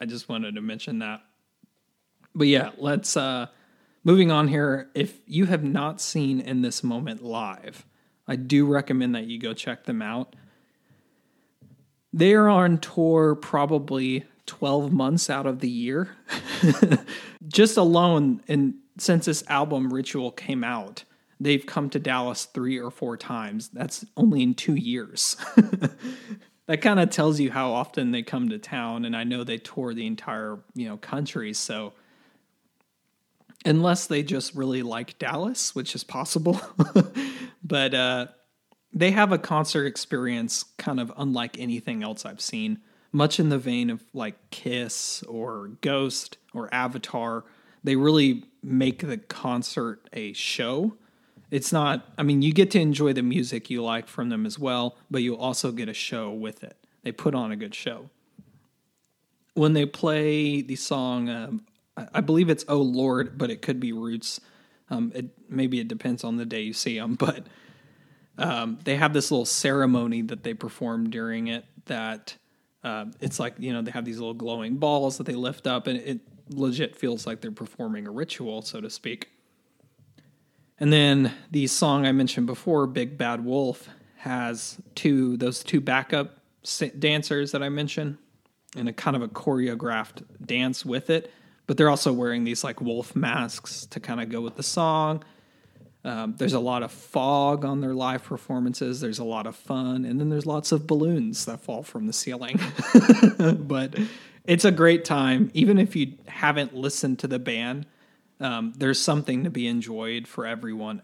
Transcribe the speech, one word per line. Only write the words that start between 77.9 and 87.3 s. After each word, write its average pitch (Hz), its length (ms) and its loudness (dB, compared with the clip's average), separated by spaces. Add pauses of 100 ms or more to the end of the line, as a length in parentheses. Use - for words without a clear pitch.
a 104 40 -12
ritual, 110 500 -8
so 110 180 -12
to 107 100 -10
speak. - 400 -12 (1500)
And 151 140 4
then 139 400 4 (180)
the 139 160 0
song 143 380 2
I 135 80 4
mentioned 127 340 2
before, 139 400 0
Big 131 300 -6
Bad 120 260 -4
Wolf, 127 460 -2 (280)
has 120 600 -6 (180)
two, 131 420 2
those 123 260 -2
two 147 180 0
backup 135 560 -2 (260)
sa-, - 240 -4 (100)
dancers 147 540 0